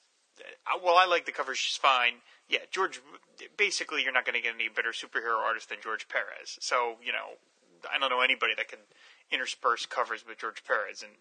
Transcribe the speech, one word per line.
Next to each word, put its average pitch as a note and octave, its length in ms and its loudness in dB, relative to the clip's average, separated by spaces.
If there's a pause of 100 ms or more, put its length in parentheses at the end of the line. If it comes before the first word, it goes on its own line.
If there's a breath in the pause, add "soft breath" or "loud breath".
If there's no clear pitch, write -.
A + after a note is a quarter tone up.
(680)
I, D3+ 160 0
well, F3 140 6
I F#3 100 10
like E3+ 200 2
the E3 60 -6
covers C3 280 -4
just - 200 -2
fine. B2 340 6 (340 soft breath)
Yeah, C3+ 120 0 (100)
George, F#3 300 -2 (560)
basically E3 460 0
you're C3 100 0
not B2 120 2
gonna A#2+ 160 0
get A#2 140 -2
any A2+ 140 -4
better A2+ 240 -2
superhero A#2 460 -2
artist A2+ 320 -2
than G#2+ 120 -8
George A2 260 -6
Perez. - 520 -6
So, A#2+ 440 0
you A#2+ 80 -4
know, A2 240 -6 (560)
I D3 60 -2
don't C#3 120 2
know B2 100 2
anybody B2 360 2
that A2+ 120 -4
can A#2+ 100 -14 (540 soft breath)
intersperse B2+ 540 -2
covers A2+ 400 -4
with A2 120 -16
George A2 260 -8
Perez G#2+ 380 -2
and, G#2+ 180 -16